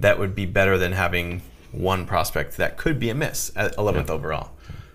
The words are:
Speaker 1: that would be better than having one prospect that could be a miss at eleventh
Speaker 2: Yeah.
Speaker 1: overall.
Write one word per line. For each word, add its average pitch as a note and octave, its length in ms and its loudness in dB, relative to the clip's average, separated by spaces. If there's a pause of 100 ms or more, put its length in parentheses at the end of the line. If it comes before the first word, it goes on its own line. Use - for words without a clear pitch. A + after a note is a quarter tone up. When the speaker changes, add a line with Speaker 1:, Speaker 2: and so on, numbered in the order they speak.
Speaker 1:
that G2+ 180 6
would G2 160 -2
be G2+ 120 -2
better F#2+ 320 4
than F2 140 0
having F2 500 -2 (280)
one F#2 360 0
prospect D#2 500 0
that D#2 200 0
could D#3 220 0
be A#2+ 100 -2
a A2+ 60 -2
miss - 400 -4
at G2 240 -2
eleventh F2+ 300 0
Speaker 2:
Yeah. E2 60 -2
Speaker 1:
overall. D#2 360 -6 (440)